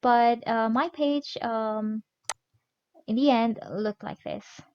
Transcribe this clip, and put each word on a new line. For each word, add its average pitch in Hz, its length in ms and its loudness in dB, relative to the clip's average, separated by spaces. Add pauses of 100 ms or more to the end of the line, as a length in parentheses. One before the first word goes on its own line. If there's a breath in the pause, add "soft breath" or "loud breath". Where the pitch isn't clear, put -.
But, 240 460 4
uh, 226 220 0
my 254 200 0
page, 285 520 -2
um, 214 600 -4 (1040)
in 214 80 -2
the 269 160 4
end, 226 280 2 (120)
looked 208 320 -6
like - 200 -12
this. - 380 -12 (140)